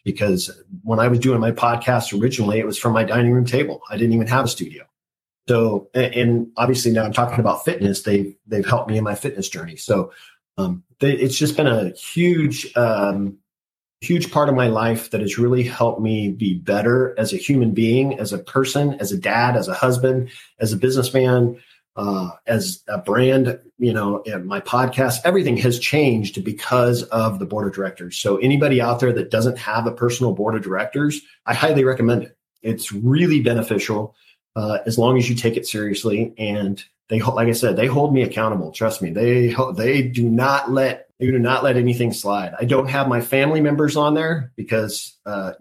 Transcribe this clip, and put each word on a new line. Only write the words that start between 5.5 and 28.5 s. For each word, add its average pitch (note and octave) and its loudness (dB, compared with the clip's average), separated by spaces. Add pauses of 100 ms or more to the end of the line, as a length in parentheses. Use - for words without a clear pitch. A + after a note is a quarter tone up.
a-, B2 0
and A#2+ 2 (100)
obviously B2 2
now A2+ 2
I'm G#2 -4
talking A#2+ 0
about A2 0
fitness. G2+ -2
They've, G2+ 0 (120)
they've G#2 -2
helped A2+ 0
me A2 0
in G#2+ 0
my G#2 -4
fitness G2+ -8
journey. E2 -12
So, F#2+ -2 (460)
um, F2+ -4 (160)
they, C#3 2
it's C3 0
just D3 0
been D3+ 2
a A2 0
huge, - -2
um, G2+ 0 (640)
huge - -2
part D3 2
of C3 2
my B2+ 4
life A2+ 0
that G#2 -2
has G2+ -6
really B2 2
helped A#2 -2
me G#2+ 0
be F#2+ -2
better A2 0
as A2 -2
a F#2+ -2
human B2 2
being, A#2 2
as G2+ -6
a F#2+ -6
person, C#3 0
as G2+ -6
a G2 -4
dad, A#2 0
as F#2+ -2
a - -6
husband, B2+ 0 (300)
as A2 -2
a G2+ 0
businessman, B2+ 2 (360)
uh, G2 -4 (160)
as G2 -4
a - -6
brand, B2 2 (180)
you A#2+ 0
know, G2+ -2
and G2 -8
my G2 -6
podcast, B2+ 0
everything E3+ 2
has A#2+ 2
changed A2+ 0
because A#2+ 0
of A2 -2
the G2 -6
board G2+ -4
of F2+ -6
directors. F#2 -8
So G2+ 0
anybody C3+ 2